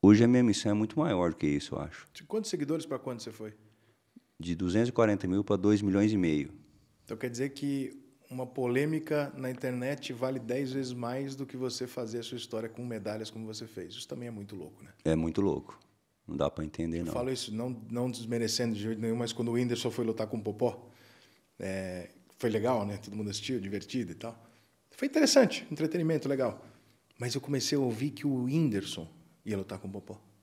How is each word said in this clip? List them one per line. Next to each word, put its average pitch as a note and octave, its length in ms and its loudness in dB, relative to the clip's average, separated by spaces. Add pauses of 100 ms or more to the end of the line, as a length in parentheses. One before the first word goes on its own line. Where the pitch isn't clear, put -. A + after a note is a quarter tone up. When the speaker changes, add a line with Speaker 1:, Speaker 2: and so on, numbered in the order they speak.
Speaker 1:
hoje G#2 240 12
a A#2 40 6
minha B2 140 6
missão G#2+ 280 4
é G#2 40 2
muito G#2+ 240 0
maior F2+ 320 2
do D#2 60 -6
que D#2 100 -2
isso, C#2+ 280 0
eu - 60 -4
acho. D2+ 340 -12
Speaker 2:
De - 80 -18
quantos G#3+ 260 -6
seguidores D#3 380 -4
pra C#3 120 -6
quanto A#2+ 240 -8
você A#2 100 -10
foi? G#2+ 200 -14 (880)
Speaker 1:
De E2+ 160 -2
duzentos F#2+ 340 2
e B2+ 40 -4
quarenta G#2+ 340 4
mil F#2 160 2
pra G2+ 140 2
dois G2+ 260 4
milhões G#2 300 4
e G#2+ 40 2
meio. D#2 340 2 (540)
Speaker 2:
Então - 120 -10
quer B2+ 120 -6
dizer B2 220 -4
que C#3 520 -6 (280)
uma B2+ 160 -6
polêmica D3 920 0
na C3 140 -4
internet B2+ 640 -4
vale C3 280 -2
dez B2+ 320 -2
vezes C3 200 -4
mais B2+ 440 -6
do C3+ 100 -8
que C3+ 100 -14
você B2+ 300 -4
fazer A#2+ 340 -6
a - 20 -10
sua A#2+ 160 -10
história A2+ 300 -6
com A#2+ 160 -10
medalhas G#2+ 460 -6
como A2 160 -10
você A2 200 -10
fez. F#2 280 -12
Isso - 140 -12
também A#2+ 200 -8
é - 20 -8
muito G2+ 260 -10
louco, D#2 260 -14
né? - 80 -20 (140)
Speaker 1:
É D#2+ 100 4
muito D#2+ 280 2
louco. D2 360 0 (480)
Não D2 100 -8
dá C#2+ 140 2
pra D#2+ 140 -6
entender, E2 360 -4
Speaker 2:
Eu E2+ 60 -4
Speaker 1:
não. E2 60 -6
Speaker 2:
falo B2+ 180 -2
isso B2+ 240 -6
não, A#2+ 160 -4 (200)
não A#2+ 200 0
desmerecendo A#2 640 0
de G2+ 60 -4
jeito G#2+ 200 -4
nenhum, A2+ 160 0
mas A#2+ 160 -2
quando A#2+ 160 -2
o A#2 40 0
Whindersson A#2+ 380 2
foi A#2 140 -2
lutar A2+ 220 0
com A2+ 120 -4
o G#2 40 -6
Popó, G#2+ 460 0 (720)
é, F#2 500 -6 (260)
foi A#2 140 0
legal, A2 340 2
né? G2+ 120 -4
Todo G2+ 200 -12
mundo G#2 140 -4
assistiu, A#2+ 300 -4
divertido G2 520 -4
e - 40 -10
tal. A#2 200 -12 (540)
Foi - 160 -4
interessante, C#4 640 6
entretenimento, D#3+ 580 0
legal. C3 340 0 (560)
Mas A#2+ 160 -2
eu C3+ 60 -2
comecei C#3+ 380 0
a - 20 4
ouvir B2+ 300 0
que - 160 -6
o C3 180 2
Whindersson A#2+ 640 0 (360)
ia G#2+ 120 -2
lutar F#2+ 220 -6
com G2+ 80 -12
o G2 40 -8
Popó. G2+ 300 -12 (220)